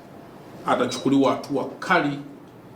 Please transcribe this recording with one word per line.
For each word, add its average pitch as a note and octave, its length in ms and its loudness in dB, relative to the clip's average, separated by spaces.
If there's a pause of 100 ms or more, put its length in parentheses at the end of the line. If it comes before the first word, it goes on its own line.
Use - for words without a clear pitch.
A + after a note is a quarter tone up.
(680)
atachukuliwa C3 640 2
hatua C3+ 340 -4 (140)
kali D3 400 2 (560)